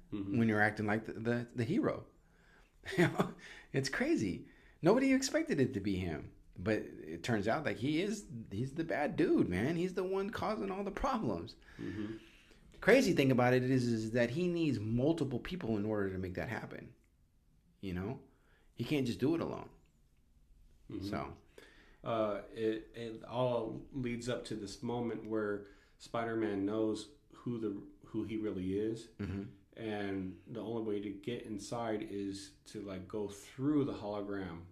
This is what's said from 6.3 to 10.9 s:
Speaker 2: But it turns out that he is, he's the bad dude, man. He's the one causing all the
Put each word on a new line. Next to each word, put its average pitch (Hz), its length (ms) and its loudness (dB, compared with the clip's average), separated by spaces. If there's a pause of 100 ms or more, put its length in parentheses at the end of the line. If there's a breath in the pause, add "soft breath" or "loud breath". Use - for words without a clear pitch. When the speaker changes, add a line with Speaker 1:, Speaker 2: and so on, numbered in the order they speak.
Speaker 2:
But 104 240 2 (240)
it 82 160 -10
turns 104 240 0
out 139 180 2
that 104 120 0
he 147 240 0
is, 202 240 -2 (260)
he's 131 220 -4
the 160 120 -4
bad 131 320 0
dude, 190 340 4
man. 117 260 2
He's 180 160 0
the 185 120 -2
one 190 260 0
causing 202 400 -2
all 190 120 -4
the 196 80 -4